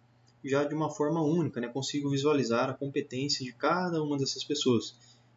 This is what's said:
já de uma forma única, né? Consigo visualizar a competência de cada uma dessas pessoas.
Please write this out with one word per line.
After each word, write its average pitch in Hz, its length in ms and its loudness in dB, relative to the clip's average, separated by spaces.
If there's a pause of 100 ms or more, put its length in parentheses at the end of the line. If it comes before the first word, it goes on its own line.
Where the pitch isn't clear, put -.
(460)
já 139 160 2
de 147 120 -2
uma 151 160 -2
forma 151 320 0
única, 156 360 2
né? 120 100 -2
Consigo 139 420 -4
visualizar 135 580 2
a 127 60 -4
competência 139 680 -4
de 123 80 -6
cada 170 520 0
uma 147 160 0
dessas - 260 -2
pessoas. 131 500 2 (420)